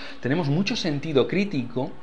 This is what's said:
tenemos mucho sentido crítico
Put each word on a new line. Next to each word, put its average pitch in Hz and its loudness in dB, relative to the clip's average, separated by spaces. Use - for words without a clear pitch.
tenemos 147 2
mucho 190 2
sentido 143 2
crítico 156 -2